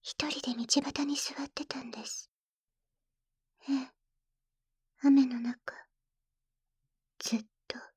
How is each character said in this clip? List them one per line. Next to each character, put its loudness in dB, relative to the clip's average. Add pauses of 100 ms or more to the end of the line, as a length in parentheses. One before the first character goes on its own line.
一 -6
人 -6 (120)
で -4
道 -6 (180)
端 -2
に -2
座 -6
っ -8
て -10
た -10
ん -14
で -12
す。 -12 (1400)
え 0
え。 -2 (1120)
雨 10
の -4
中、 -6 (1400)
ず -2
っ -4 (240)
と。 -10 (180)